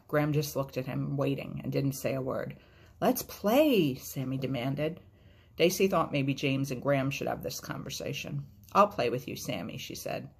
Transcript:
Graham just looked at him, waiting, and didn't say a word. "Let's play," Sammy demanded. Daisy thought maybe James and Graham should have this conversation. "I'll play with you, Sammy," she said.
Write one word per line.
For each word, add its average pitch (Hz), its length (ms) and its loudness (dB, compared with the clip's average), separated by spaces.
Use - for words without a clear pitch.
Graham 151 240 2
just 143 240 0
looked 135 200 -4
at 131 100 -2
him, 139 300 -2
waiting, 139 460 -2
and 131 100 -4
didn't 139 200 2
say 131 220 -2
a 135 60 -2
word. 127 360 -4
"Let's 233 220 4
play," 214 720 4
Sammy 131 420 -6
demanded. 135 640 -2
Daisy 180 320 4
thought 175 240 2
maybe 139 200 2
James 135 380 0
and 123 100 -4
Graham 139 300 2
should - 160 -4
have 120 160 -2
this - 160 -6
conversation. - 880 -6
"I'll 196 140 8
play 123 240 -2
with 127 160 -4
you, 113 100 -8
Sammy," - 420 -6
she - 160 -10
said. - 460 -8